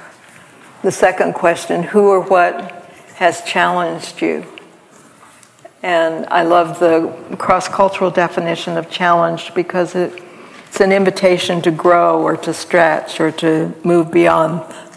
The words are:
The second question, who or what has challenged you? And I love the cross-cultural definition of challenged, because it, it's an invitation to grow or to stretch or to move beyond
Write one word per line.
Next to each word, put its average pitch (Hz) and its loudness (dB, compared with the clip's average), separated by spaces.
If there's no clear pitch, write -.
The 190 0
second 185 0
question, 170 -2
who 202 2
or 190 4
what 180 0
has 175 0
challenged 175 -2
you? 165 -4
And 165 0
I 170 2
love 165 2
the 165 2
cross-cultural 190 0
definition 170 -4
of 165 -8
challenged, 170 0
because 175 -2
it, 180 -6
it's - -12
an 196 6
invitation 185 2
to 170 2
grow 170 2
or 156 0
to 160 -6
stretch - 0
or 160 0
to 160 -2
move 175 2
beyond 165 2